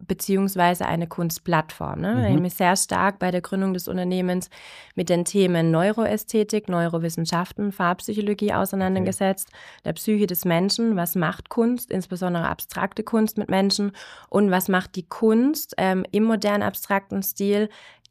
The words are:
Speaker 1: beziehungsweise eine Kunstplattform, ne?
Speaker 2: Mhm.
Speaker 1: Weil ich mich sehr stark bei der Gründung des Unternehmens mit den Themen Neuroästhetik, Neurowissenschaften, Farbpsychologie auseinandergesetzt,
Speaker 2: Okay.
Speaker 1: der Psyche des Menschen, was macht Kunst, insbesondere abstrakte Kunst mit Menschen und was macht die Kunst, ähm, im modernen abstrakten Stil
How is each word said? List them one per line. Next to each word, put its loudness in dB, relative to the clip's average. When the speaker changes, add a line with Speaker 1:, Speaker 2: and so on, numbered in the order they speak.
Speaker 1:
beziehungsweise 2
eine 0
Kunstplattform, -2
ne? 0
Speaker 2:
Mhm. 2
Speaker 1:
Weil 4
ich 6
mich -2
sehr 2
stark 0
bei -2
der 0
Gründung -2
des -6
Unternehmens -2
mit -4
den 2
Themen 4
Neuroästhetik, 0
Neurowissenschaften, -2
Farbpsychologie -2
auseinandergesetzt, 0
Speaker 2:
Okay. -20
Speaker 1:
der -4
Psyche 0
des -6
Menschen, 2
was -2
macht -2
Kunst, 0
insbesondere -2
abstrakte -6
Kunst 0
mit -4
Menschen 0
und 4
was 2
macht -2
die -8
Kunst, 2
ähm, 2
im 2
modernen 2
abstrakten -2
Stil 0